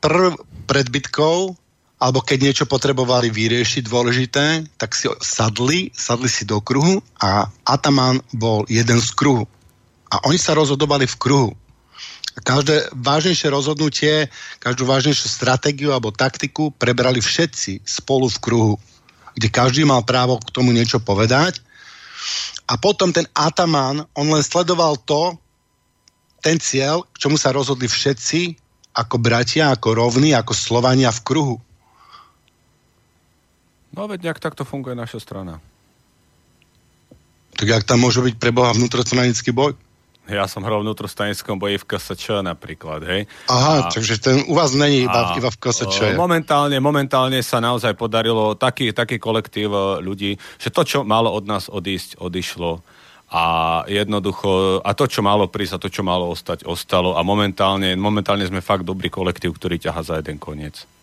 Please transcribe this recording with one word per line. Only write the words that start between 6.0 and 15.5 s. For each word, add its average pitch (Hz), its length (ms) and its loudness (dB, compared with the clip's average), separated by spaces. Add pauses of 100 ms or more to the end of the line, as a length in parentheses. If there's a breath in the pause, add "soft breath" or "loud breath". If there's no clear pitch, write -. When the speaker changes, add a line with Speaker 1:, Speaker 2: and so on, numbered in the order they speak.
Speaker 1:
si 101 160 -4
do 107 160 -2
kruhu 165 400 2 (160)
a 101 240 2 (240)
ataman 131 640 2
bol 110 400 0
jeden 117 240 4
z 117 160 2
kruhu. 131 320 2 (640)
A - 140 -2 (100)
oni 156 80 2
sa 156 160 2
rozhodovali 143 480 2
v - 160 -4
kruhu. 131 300 4 (800 loud breath)
A - 80 -14
každé 143 560 2
vážnejšie 151 560 0
rozhodnutie, 151 800 0 (320 loud breath)
každú 127 240 -2
vážnejšiu 135 400 2
stratégiu 139 640 0